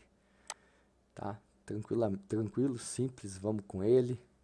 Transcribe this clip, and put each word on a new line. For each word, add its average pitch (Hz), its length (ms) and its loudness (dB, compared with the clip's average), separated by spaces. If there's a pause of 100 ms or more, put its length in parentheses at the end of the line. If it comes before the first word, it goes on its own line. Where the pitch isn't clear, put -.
(1160)
tá? 107 240 -8 (260)
Tranquila, 110 460 0 (160)
tranquilo, 117 500 0
simples, 117 600 -6
vamos 104 300 -2
com 95 160 -4
ele. 123 360 4 (240)